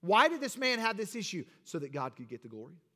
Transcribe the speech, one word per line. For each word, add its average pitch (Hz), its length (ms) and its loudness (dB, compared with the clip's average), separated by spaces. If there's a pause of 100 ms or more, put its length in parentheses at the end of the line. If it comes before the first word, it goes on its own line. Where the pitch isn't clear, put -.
Why 214 280 8
did 311 120 -4
this 254 160 -6
man 254 220 2
have 226 160 0
this 214 200 -6
issue? 180 300 -6 (180)
So - 160 -6
that 139 120 -6
God 135 240 -4
could 123 120 -14
get 117 140 -12
the 117 80 -16
glory. 117 260 -14 (200)